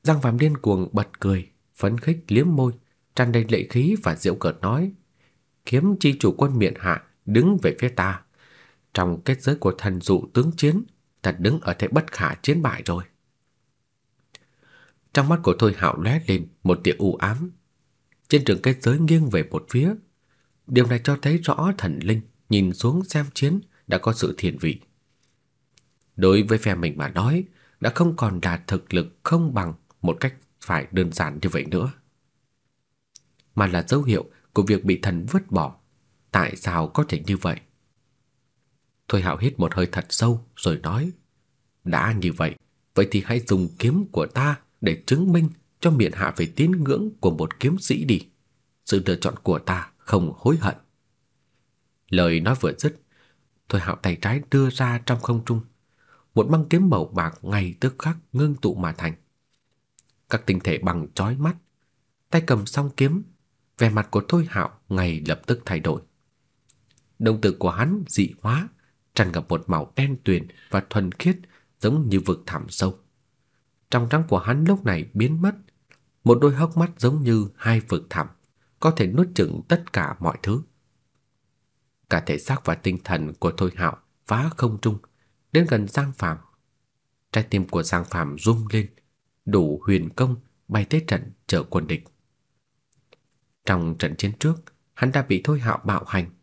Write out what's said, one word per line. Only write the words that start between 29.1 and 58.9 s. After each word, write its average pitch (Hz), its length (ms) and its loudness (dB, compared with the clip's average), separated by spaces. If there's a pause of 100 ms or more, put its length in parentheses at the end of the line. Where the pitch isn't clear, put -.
không 160 300 2
bằng 90 200 -4 (280)
một 85 180 0
cách 131 140 -2 (280)
phải 76 300 -2
đơn 90 200 0
giản 76 300 -4
như 92 80 -2
vậy 80 160 -4
nữa, 90 260 -2 (1600)
mà 101 120 2
là 87 200 -2
dấu 143 160 2
hiệu 113 220 0 (280)
của 104 100 2
việc 98 220 0
bị 92 160 2
thần 90 240 -4
vứt 185 260 -2
bỏ. 78 240 -2 (560)
Tại 92 240 0
sao 82 320 -2
có 151 200 -2
thể - 200 -4
như 98 100 0
vậy? 87 220 -4 (1500)
Thôi 98 140 2
Hạo 87 160 -2
hít 104 220 -2
một 85 140 0
hơi 90 180 0
thật 92 180 -6
sâu 117 360 0 (100)
rồi 82 280 -2
nói, 104 280 -4 (720)
"Đã 87 380 -2
như 87 120 0
vậy, 80 220 -2 (400)
vậy 101 160 4
thì 98 140 0
hãy 120 140 0
dùng 95 300 0 (100)
kiếm 160 320 2
của 80 160 -2
ta 139 320 -2 (220)
để 98 240 -2
chứng 175 260 2
minh 165 180 4 (300)
cho 170 120 2
miện 120 200 4
hạ 80 260 -2
về - 180 -2
tín 160 160 2
ngưỡng 165 380 0 (100)
của 92 120 2
một 80 280 -6
kiếm 147 200 0
sĩ - 240 -2
đi. - 240 0 (580)
Sự 98 200 0
lựa 92 100 2
chọn - 280 -4
của 85 160 0
ta 90 380 -6
không 90 400 -2
hối 151 200 0
hận." 110 180 -2 (1300)
Lời 85 300 2
nói 104 200 0
vừa 78 180 -2
dứt, - 240 -4 (680)
Thôi 101 120 0
Hạo 87 140 -6
tay 87 260 -4
trái 117 200 -2 (100)
đưa 135 180 4
ra 123 360 -2
trong 120 140 0
không 117 260 -2
trung, 117 160 -2 (760)
một 113 140 4
băng 156 200 4
kiếm 180 200 4
màu 92 160 2
bạc 82 360 -4
ngay 95 380 -2
tức 131 200 -2
khắc 160 180 -2 (160)
ngưng 143 220 0
tụ 110 200 -2
mà 87 160 -4